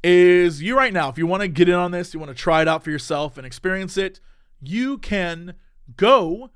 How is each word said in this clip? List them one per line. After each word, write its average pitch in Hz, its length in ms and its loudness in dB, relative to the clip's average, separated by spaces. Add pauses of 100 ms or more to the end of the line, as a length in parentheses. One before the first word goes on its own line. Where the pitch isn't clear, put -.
is 180 580 4
you 214 140 -4
right 262 180 0
now, 156 160 -2
if 123 80 -12
you 165 80 -2
wanna 190 220 -2
get 170 220 4
in 175 60 4
on 180 160 -2
this, 175 220 -8
you 160 60 -10
wanna 143 140 -16
try 160 280 2
it 160 60 2
out 160 160 -2
for 156 80 -8
yourself 147 460 -6
and 131 100 -18
experience 190 500 -6
it, 190 220 -4 (420)
you 233 360 -4
can 175 560 -6 (440)
go 220 580 2